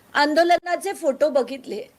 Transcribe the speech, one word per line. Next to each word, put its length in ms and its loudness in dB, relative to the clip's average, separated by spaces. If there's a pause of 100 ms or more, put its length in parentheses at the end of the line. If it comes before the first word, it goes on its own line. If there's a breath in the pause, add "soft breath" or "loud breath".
(140)
आंदोलनाचे 760 2
फोटो 360 0
बघितले, 540 -4 (160)